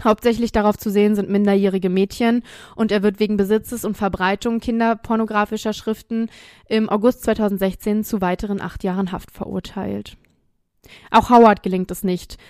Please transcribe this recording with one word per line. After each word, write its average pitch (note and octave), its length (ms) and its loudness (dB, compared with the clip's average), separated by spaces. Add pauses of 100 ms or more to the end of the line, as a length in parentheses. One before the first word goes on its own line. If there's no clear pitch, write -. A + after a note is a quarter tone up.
Hauptsächlich A#3 520 2
darauf G#3 240 2
zu - 120 -6
sehen G#3 260 4
sind G3+ 140 -2
minderjährige G3 600 2
Mädchen A#3 540 0 (340)
und A3 120 0
er G3+ 140 0
wird G3+ 160 0
wegen G#3+ 160 0
Besitzes G#3+ 480 -2
und G3+ 140 -4
Verbreitung G3+ 640 -2
kinderpornografischer A3 1120 -2
Schriften A3+ 560 -6 (400)
im A3 180 0
August G#3+ 360 0
zweitausendsechzehn G#3 800 -2
zu G3+ 160 -4
weiteren F#3+ 400 -2
acht - 240 -8
Jahren F#3 260 -2
Haft - 200 -10
verurteilt. G3 840 -8 (960)
Auch A3 180 4
Howard A#3 340 8
gelingt F#3 280 -2
es - 140 -6
nicht, F3+ 320 -4 (120)